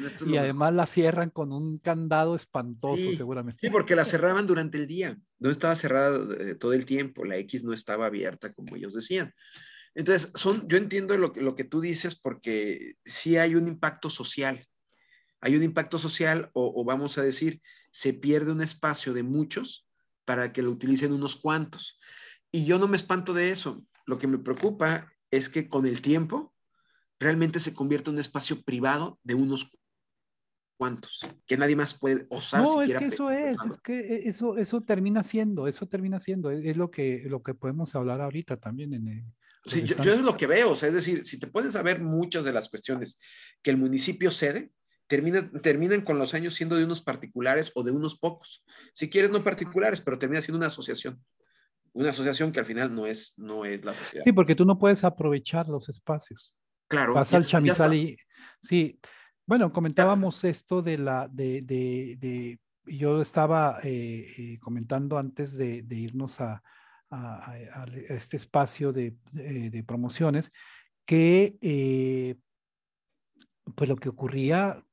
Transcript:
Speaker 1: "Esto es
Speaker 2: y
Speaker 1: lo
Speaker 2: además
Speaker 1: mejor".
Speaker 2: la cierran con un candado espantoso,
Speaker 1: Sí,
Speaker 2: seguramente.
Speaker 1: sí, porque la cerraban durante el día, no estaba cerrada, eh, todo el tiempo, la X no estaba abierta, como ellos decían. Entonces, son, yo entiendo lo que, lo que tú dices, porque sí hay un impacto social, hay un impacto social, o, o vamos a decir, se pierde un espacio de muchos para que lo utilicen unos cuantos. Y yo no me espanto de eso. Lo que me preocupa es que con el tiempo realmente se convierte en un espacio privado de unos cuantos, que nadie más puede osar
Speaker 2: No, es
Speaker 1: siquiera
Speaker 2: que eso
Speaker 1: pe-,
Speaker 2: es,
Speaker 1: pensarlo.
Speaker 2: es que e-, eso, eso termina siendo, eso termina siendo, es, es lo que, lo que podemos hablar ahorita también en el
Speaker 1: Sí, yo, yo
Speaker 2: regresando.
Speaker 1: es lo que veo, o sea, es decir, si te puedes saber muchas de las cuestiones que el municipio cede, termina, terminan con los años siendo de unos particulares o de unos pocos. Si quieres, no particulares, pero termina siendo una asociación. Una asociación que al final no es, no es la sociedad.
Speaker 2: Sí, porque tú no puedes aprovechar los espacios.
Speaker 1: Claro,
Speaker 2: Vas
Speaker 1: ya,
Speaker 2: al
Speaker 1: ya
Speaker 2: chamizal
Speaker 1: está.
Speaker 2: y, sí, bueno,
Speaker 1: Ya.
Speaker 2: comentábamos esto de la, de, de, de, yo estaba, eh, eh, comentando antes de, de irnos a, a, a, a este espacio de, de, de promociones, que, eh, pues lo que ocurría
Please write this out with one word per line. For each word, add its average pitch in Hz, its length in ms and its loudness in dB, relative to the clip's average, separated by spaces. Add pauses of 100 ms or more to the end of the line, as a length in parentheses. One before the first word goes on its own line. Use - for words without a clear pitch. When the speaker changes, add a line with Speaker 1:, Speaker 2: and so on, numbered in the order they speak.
Speaker 1:
"Esto 156 200 -10
es 160 40 0
Speaker 2:
y 156 40 2
Speaker 1:
lo 147 60 4
Speaker 2:
además 139 320 2
Speaker 1:
mejor". 175 60 2
Speaker 2:
la 170 100 4
cierran 170 440 2
con 147 200 -6
un 156 260 -4
candado 165 580 2
espantoso, 123 600 -4
Speaker 1:
Sí, 185 200 0
Speaker 2:
seguramente. 123 440 -6
Speaker 1:
sí, 233 120 -2
porque 180 240 4
la 160 100 6
cerraban 185 420 2
durante 160 300 2
el 147 100 -4
día, 165 300 -6 (220)
no 131 100 0
estaba 165 260 2
cerrada, 139 440 2 (200)
eh, 92 160 -8
todo 120 180 0
el 131 120 2
tiempo, 135 400 -4
la 95 120 -4
X 117 260 -6
no 117 100 -4
estaba 110 320 -4
abierta, 101 480 -6
como 92 220 -14
ellos 98 180 -10
decían. 151 400 -4 (640)
Entonces, 165 400 2
son, 202 320 0
yo 170 100 6
entiendo 196 400 0
lo 175 160 2
que, 117 80 -8
lo 131 140 0
que 131 80 -6
tú 151 180 -4
dices, 170 340 -4
porque 107 800 -4 (100)
sí - 320 2
hay 165 180 4
un 170 120 4
impacto 160 420 -4
social, 135 580 -4 (760)
hay 131 140 4
un 156 80 6
impacto 160 340 0
social, 160 560 0
o, 123 260 0
o 120 60 0
vamos 135 320 -2
a 143 60 0
decir, 160 360 0 (320)
se 131 220 -2
pierde 147 380 2
un 160 100 -2
espacio 151 520 -2
de 120 100 -2
muchos 139 640 -4 (380)
para 123 280 -2
que 131 80 -2
lo 123 100 0
utilicen 131 400 2
unos 139 240 -2
cuantos. - 640 -4 (520)
Y 160 140 0
yo 180 140 4
no 196 80 4
me 196 100 2
espanto 180 360 -2
de 175 180 2
eso. 160 320 -8 (220)
Lo 127 120 -4
que 135 100 -2
me 135 100 2
preocupa 160 760 -2 (200)
es 135 180 2
que 156 180 -2
con 135 180 0
el 120 160 -2
tiempo 165 520 0 (640)
realmente 160 400 2
se 160 140 -2
convierte 143 360 -2
en 147 60 -2
un 147 60 -2
espacio 143 420 -4
privado 135 600 -2
de 120 120 -4
unos 135 420 0 (1000)
cuantos, 123 440 -8 (240)
que 131 120 0
nadie 143 180 4
más 147 220 0
puede 135 320 0
osar 123 320 0
Speaker 2:
No, 294 200 4
es 285 60 2
Speaker 1:
siquiera - 120 0
Speaker 2:
que 285 60 -2
eso 277 220 -2
Speaker 1:
pe-, 269 80 0
Speaker 2:
es, 294 160 0
Speaker 1:
pensarlo. 214 220 -6
Speaker 2:
es - 80 -16
que 247 180 -6
e-, 220 300 -4
eso, 214 280 -2
eso 226 240 -2
termina 202 420 0
siendo, 208 440 -2
eso 160 200 -4
termina 190 320 -4
siendo, 185 320 -4
es, 151 140 -4
es 156 120 -2
lo 175 140 0
que, 131 360 -2
lo 135 160 -4
que 131 100 -6
podemos 143 420 -6
hablar 127 260 -2
ahorita 143 360 -6
también 135 360 -8
en 113 140 -6
el 110 160 -10 (420)
Speaker 1:
Sí, 127 180 -2
yo, 139 120 0
yo - 0 -
Speaker 2:
regresando. 180 200 4
Speaker 1:
es 254 60 2
lo 247 160 2
que 156 100 0
veo, 196 240 4
o 139 40 2
sea, 151 140 0
es 170 60 2
decir, 175 300 -2
si - 140 -10
te - 80 -8
puedes 233 260 -2
saber 175 280 0
muchas 165 420 -2
de 135 80 -2
las 110 180 -2
cuestiones 127 500 -8 (420)
que 139 100 2
el 131 60 4
municipio 135 520 2
cede, 165 420 -2 (360)
termina, 170 420 2 (120)
terminan 170 400 4
con 156 180 0
los 135 140 -2
años 160 200 -2
siendo 165 220 -2
de 160 80 4
unos 165 180 -2
particulares 127 720 -2
o 123 80 -2
de 123 80 -2
unos 151 280 -2
pocos. - 460 -6 (280)
Si 156 160 -6
quieres, 196 220 4
no 208 100 2
particulares, 185 600 0
pero 131 180 -2
termina 143 220 0
siendo 160 160 -4
una 165 100 2
asociación. 127 560 -8 (720)
Una 143 160 0
asociación 139 420 0
que 147 80 -2
al 110 60 0
final 117 280 -2
no 110 120 -4
es, 110 320 -6
no 107 260 -8
es 101 220 -6
la 101 80 -6
sociedad. - 320 -8
Speaker 2:
Sí, 240 80 10
porque 160 220 6
tú 180 100 6
no 190 120 6
puedes 202 280 6
aprovechar 156 640 0
los 143 180 -6
espacios. - 720 -8 (300)
Speaker 1:
Claro, 131 240 2
Speaker 2:
Vas 139 180 4
Speaker 1:
ya, 180 60 10
Speaker 2:
al 170 60 8
Speaker 1:
ya - 60 -2
Speaker 2:
chamizal 160 440 6
Speaker 1:
está. 156 180 0
Speaker 2:
y, - 60 -16 (440)
sí, 170 380 2 (460)
bueno, 220 220 4
Speaker 1:
Ya. 151 60 -4
Speaker 2:
comentábamos 180 720 4
esto 180 380 0
de 160 160 0
la, 135 320 -2
de, 135 320 -4
de, 127 580 -4
de, 123 400 -6 (260)
yo 147 360 0
estaba, 151 640 2
eh, 117 540 -6
eh, 117 220 -12
comentando 131 580 -4
antes 139 380 -6
de, 120 280 -4
de 117 120 -10
irnos 123 460 -8
a, 110 200 -6 (480)
a, 120 260 -12
a, 127 160 -16
a 120 340 -16 (240)
este 135 280 -8
espacio 139 540 0
de, 120 240 -4 (160)
de, 135 380 -8
de 113 140 -8
promociones, 123 640 -2 (560)
que, 180 560 6
eh, 131 720 0 (1400)
pues 139 140 0
lo 135 60 0
que 131 140 -6
ocurría 135 840 -2